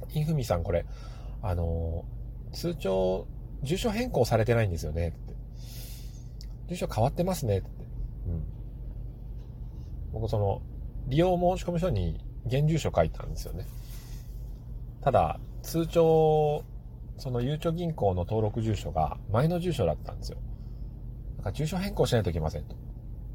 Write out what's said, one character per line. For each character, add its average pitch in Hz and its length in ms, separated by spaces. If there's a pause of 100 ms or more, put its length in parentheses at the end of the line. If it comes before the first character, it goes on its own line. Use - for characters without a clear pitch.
(140)
「イ 156 60
ン 151 40
フ 160 100
ミ 135 100
さ 90 120
ん、 85 60
こ 82 100
れ、 85 140 (560)
あ 92 120
の、 82 500 (480)
通 170 240
帳、 185 500 (360)
住 135 140
所 220 140
変 233 200
更 131 140
さ 113 120
れ 110 80
て 117 100
な 117 80
い 104 60
ん - 20
で 82 80
す 80 80
よ 76 60
ね」 85 160
っ 80 40
て。 - 220 (1300)
「住 175 80
所 175 100
変 - 180
わ 139 60
っ - 20
て 175 120
ま 185 100
す 147 120
ね」 98 120
っ 92 40
て。 - 60 (600)
う - 20
ん。 80 140 (1700)
僕、 110 160
そ 110 100
の、 98 240 (460)
利 131 100
用 180 180
申 175 300
込 175 120
書 160 120
に 90 340 (220)
現 135 200
住 160 120
所 - 160
書 87 80
い 82 80
た - 140
ん - 60
で 78 60
す - 100
よ - 60
ね。 87 140 (1300)
た 135 100
だ、 87 280 (240)
通 165 240
帳、 156 800 (540)
そ 135 120
の、 123 100
ゆ 131 140
う 151 40
ち 170 100
ょ 165 40
銀 170 220
行 98 200
の 87 100
登 110 180
録 110 200
住 110 120
所 78 160
が 78 280 (120)
前 120 180
の 175 120
住 175 120
所 110 140
だ 78 60
っ - 40
た - 160
ん - 60
で - 60
す - 80
よ。 - 60 (1000)
だ - 60
か - 60
ら、 - 20
住 147 140
所 170 100
変 202 180
更 147 120
し - 60
な 117 80
い - 20
と 92 80
い - 20
け 82 80
ま 78 100
せ 78 100
ん - 40
と。 - 120 (580)